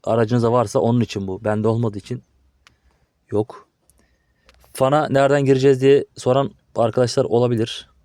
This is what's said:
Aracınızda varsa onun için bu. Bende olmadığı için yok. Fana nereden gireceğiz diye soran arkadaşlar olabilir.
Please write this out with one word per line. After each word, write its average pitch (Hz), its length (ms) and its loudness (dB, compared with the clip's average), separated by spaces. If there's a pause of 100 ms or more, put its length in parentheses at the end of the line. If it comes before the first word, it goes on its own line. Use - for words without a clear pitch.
Aracınızda 113 480 0
varsa 120 280 0
onun 117 220 0
için 98 260 -6
bu. 95 160 -10
Bende 107 240 -2
olmadığı 113 300 -2
için 123 260 -14 (1080)
yok. - 360 -6 (1040)
Fana 143 360 0
nereden 139 360 2
gireceğiz 131 360 2
diye 135 240 4 (120)
soran 131 340 -2 (240)
arkadaşlar 120 500 0
olabilir. 120 640 0 (160)